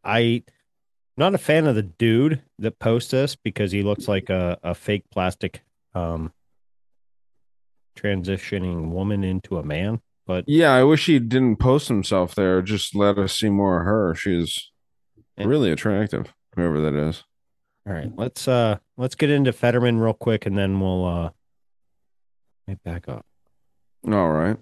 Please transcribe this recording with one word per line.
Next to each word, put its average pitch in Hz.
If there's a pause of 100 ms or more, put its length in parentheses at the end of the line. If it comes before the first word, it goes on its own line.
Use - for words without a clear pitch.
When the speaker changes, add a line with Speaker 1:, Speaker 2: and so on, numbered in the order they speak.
Speaker 1:
I, 117 (720)
not 185
a -
fan 156
of 131
the 107
dude 117 (160)
that 107
posts 117
this 135
because 101
he 101
looks 101
like 98
a, 90
a 87
fake 104
plastic, 92 (320)
um, 82 (1600)
transitioning 90
woman 98
into 92
a 76
man. 87 (260)
But 90
Speaker 2:
Yeah, 147
I 127
wish 147
he 151
didn't 117
post 131
himself 95
there. 92
Just 101
let 101
us 98
see 110
more 98
of 87
her. 101
She's 85 (680)
Speaker 1:
Yeah. 101
Speaker 2:
really 123
attractive, 101 (220)
whoever 82
that 76
is. 76 (600)
Speaker 1:
All 98
right, 76
let's, -
uh, 117 (180)
let's 127
get 147
into 139
Fetterman 120
real 113
quick, -
and 98
then 98
we'll, 92
uh, 85 (1400)
right 98
back 85
up. 57 (800)
Speaker 2:
All 95
right. 82